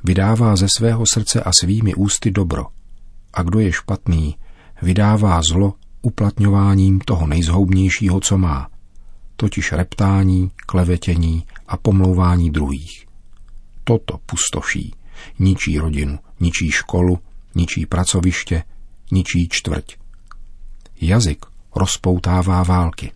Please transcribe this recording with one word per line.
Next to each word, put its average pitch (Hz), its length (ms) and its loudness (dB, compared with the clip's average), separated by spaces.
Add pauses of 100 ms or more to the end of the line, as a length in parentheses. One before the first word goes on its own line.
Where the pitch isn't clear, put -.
vydává 104 520 4
ze 95 120 4 (100)
svého 113 260 2 (100)
srdce 113 300 0
a 92 100 -2
svými 101 420 2
ústy 98 360 0
dobro. 87 340 -2 (680)
A 87 100 -2
kdo 87 160 0
je 98 120 2
špatný, 80 640 -2 (460)
vydává 101 600 4 (100)
zlo 98 220 2 (280)
uplatňováním 98 1000 2
toho 85 280 0
nejzhoubnějšího, 92 920 2
co 98 180 0
má, 78 320 0 (680)
totiž - 360 -2
reptání, 92 800 2 (140)
klevetění 85 800 0 (220)
a 92 100 -6
pomlouvání 90 720 4
druhých. 73 580 -6 (760)
Toto - 420 -2
pustoší, - 680 -6 (440)
ničí 90 400 2
rodinu, 73 400 -2 (200)
ničí 85 320 0
školu, 90 480 0 (360)
ničí 87 300 -2
pracoviště, 87 760 0 (480)
ničí 87 380 0
čtvrť. - 480 -6 (1040)
Jazyk 90 440 0 (300)
rozpoutává 90 880 0
války. 87 520 0